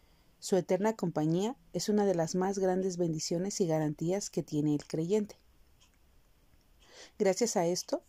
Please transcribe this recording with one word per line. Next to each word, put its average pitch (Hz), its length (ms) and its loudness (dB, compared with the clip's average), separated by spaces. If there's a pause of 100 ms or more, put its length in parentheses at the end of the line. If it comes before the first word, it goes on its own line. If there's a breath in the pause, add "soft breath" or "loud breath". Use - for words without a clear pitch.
(380 soft breath)
Su - 180 -2
eterna 190 400 2
compañía 170 600 0 (180)
es 175 160 -4
una 208 160 4
de 190 80 4
las 165 220 0
más 196 240 0
grandes 185 380 0
bendiciones 175 640 -2
y 190 40 4
garantías 160 640 -2
que - 140 -4
tiene 151 320 0
el 147 100 -4
creyente. 190 540 -2 (1800 loud breath)
Gracias 202 400 2
a 170 80 2
esto, 180 440 -2